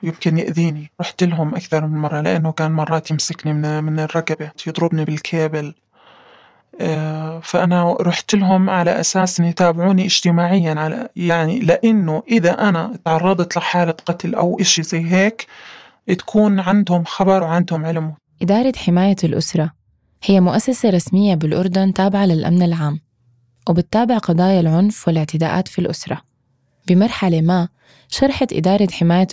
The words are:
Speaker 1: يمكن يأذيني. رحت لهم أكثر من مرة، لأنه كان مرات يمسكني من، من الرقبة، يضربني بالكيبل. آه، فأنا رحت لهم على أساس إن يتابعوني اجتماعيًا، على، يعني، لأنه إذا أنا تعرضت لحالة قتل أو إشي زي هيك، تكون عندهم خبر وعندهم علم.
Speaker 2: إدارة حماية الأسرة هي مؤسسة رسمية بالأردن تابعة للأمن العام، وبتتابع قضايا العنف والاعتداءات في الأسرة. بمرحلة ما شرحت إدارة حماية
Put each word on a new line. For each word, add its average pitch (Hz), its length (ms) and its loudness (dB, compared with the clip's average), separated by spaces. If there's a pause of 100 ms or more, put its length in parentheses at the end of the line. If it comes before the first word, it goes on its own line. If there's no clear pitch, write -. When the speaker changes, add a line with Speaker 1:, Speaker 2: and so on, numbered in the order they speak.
Speaker 1:
يمكن 160 340 -2
يأذيني. 156 540 -4 (100)
رحت - 220 -6
لهم 165 320 -2
أكثر 156 320 -4
من 156 100 -2
مرة، 151 240 -4
لأنه 160 300 0
كان 156 200 -2
مرات 156 400 -2
يمسكني 156 420 -4
من، 151 300 -2
من 156 160 -2
الرقبة، 156 520 -4 (160)
يضربني 165 380 -2
بالكيبل. 151 680 -4 (1040)
آه، 156 600 -6
فأنا 175 600 0
رحت 175 340 -2
لهم 190 340 4
على 175 300 0
أساس 185 400 -2
إن 170 60 4
يتابعوني 175 600 2
اجتماعيًا، 170 720 0
على، 156 360 -6
يعني، 170 440 0
لأنه 185 680 2
إذا 208 420 2
أنا 185 360 -2
تعرضت 170 520 0
لحالة 170 340 0
قتل 175 440 -6
أو 175 260 0
إشي 170 220 0
زي 165 220 -4
هيك، 190 420 0 (680)
تكون 208 420 2
عندهم 180 440 2
خبر 190 400 2
وعندهم 165 420 -2
علم. 160 280 -4 (280)
Speaker 2:
إدارة 226 360 2
حماية 185 460 2
الأسرة 160 480 -2 (520)
هي 196 160 4
مؤسسة 220 500 2
رسمية 185 460 2
بالأردن 185 580 0
تابعة 196 320 0
للأمن 170 380 2
العام، 156 360 -2 (720)
وبتتابع 220 480 2
قضايا 185 420 2
العنف 170 480 2
والاعتداءات 160 600 0
في - 120 -10
الأسرة. - 420 -6 (680)
بمرحلة 180 540 2
ما 175 260 2 (400)
شرحت - 460 0
إدارة 190 380 2
حماية 175 420 2